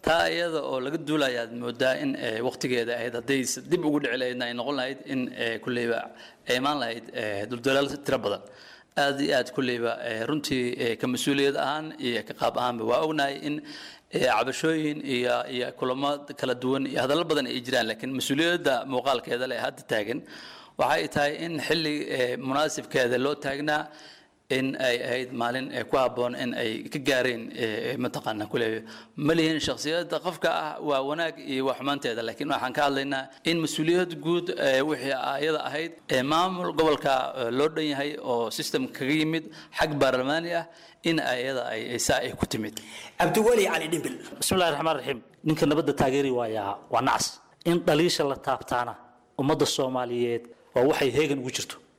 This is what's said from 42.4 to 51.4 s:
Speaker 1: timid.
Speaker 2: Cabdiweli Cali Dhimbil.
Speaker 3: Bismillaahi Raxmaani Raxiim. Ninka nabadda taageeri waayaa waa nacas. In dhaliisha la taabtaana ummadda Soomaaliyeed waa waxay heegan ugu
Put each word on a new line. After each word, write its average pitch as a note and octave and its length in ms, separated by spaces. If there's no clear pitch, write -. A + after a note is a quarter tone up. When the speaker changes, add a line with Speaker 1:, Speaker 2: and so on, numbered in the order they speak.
Speaker 1:
timid. A2+ 340
Speaker 2:
Cabdiweli G#3+ 460
Cali D#3+ 220
Dhimbil. D#3 280
Speaker 3:
Bismillaahi F3+ 340
Raxmaani D#3 260
Raxiim. B2 220
Ninka D#3 240
nabadda D3 260
taageeri C#3 380
waayaa A2 460
waa A#2 120
nacas. A#2+ 380
In E3+ 200
dhaliisha D#3+ 420
la C3+ 80
taabtaana B2 600
ummadda C#3+ 300
Soomaaliyeed A#2+ 760
waa B2 120
waxay C#3+ 260
heegan C#3 280
ugu B2+ 120